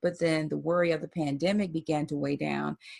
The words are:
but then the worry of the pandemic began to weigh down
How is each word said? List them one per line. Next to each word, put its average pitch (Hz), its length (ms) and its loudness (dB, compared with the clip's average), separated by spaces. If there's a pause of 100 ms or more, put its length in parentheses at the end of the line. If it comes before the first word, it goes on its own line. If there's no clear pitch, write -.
but 175 180 0
then 160 300 2
the 147 80 -2
worry 170 340 2
of 156 100 0
the 165 60 -8
pandemic 170 640 0
began 156 360 0
to 151 100 -4
weigh 143 180 0
down 147 420 -2 (220)